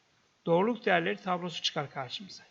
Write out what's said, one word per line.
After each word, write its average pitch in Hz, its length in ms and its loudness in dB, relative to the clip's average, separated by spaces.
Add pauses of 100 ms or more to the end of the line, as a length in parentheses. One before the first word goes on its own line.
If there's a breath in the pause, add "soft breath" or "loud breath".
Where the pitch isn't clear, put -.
(460)
doğruluk 190 400 2
değerleri 190 320 2
tablosu 180 460 -4
çıkar - 280 -2
karşımıza. - 600 -10